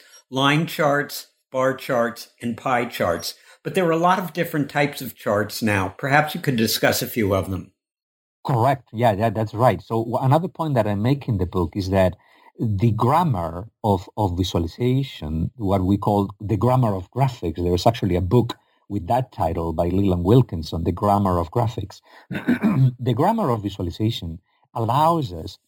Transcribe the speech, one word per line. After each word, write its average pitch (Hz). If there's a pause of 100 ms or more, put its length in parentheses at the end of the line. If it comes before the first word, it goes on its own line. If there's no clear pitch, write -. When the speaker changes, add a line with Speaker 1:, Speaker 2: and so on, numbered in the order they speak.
(300)
Speaker 1:
line 143
charts, 147 (220)
bar 131
charts, 120 (120)
and 117
pie 123
charts. 95 (280)
But 147
there 185
are 165
a 160
lot 180
of 175
different 160
types 147
of 120
charts 104
now. 98
Perhaps 147
you 175
could 131
discuss 113
a 123
few 104
of 95
them. 87 (760)
Speaker 2:
Correct. 135
Yeah, 117
yeah, 107
that's 110
right. 107
So 113
w-, 117
another 147
point 156
that 107
I 104
make 123
in 107
the 90
book 87
is 92
that 92 (420)
the 107
grammar 110 (120)
of, 98
of 92
visualization, 90
what 98
we 101
call 101 (100)
the 107
grammar 120
of 92
graphics, 104
there 90
is 87
actually 90
a 87
book 117 (320)
with 101
that 127
title 82
by 85
Leland 90
Wilkinson, 87
The 85
Grammar 101
of 85
Graphics. 113 (280)
<clears throat> - (720)
The 120
grammar 180
of 107
visualization 92 (340)
allows 131
us 85 (100)